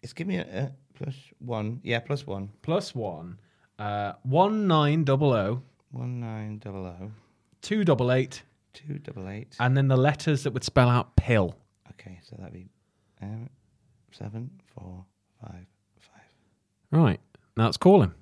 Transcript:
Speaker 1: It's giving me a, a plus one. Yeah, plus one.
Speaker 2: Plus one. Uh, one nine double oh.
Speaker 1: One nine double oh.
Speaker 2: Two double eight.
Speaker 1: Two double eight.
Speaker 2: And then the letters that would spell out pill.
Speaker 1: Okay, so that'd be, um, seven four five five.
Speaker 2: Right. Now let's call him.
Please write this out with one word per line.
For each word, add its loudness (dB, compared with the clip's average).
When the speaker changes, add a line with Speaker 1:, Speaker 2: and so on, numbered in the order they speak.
Speaker 1:
It's -14
giving -6
me -2
a, -6
a -8
plus -8
one. -6
Yeah, 0
plus -6
one. -8
Speaker 2:
Plus -4
one. -8
Uh, -4
one 2
nine 4
double 4
oh. 0
Speaker 1:
One -8
nine -10
double -10
oh. -12
Speaker 2:
Two 0
double 2
eight. -2
Speaker 1:
Two -12
double -12
eight. -14
Speaker 2:
And 2
then 4
the 4
letters 2
that -2
would -6
spell 4
out 2
pill. 2
Speaker 1:
Okay, -20
so -20
that'd -16
be, -18
um, -10
seven -12
four -18
five -18
five. -20
Speaker 2:
Right. 6
Now 4
let's 2
call 8
him. 0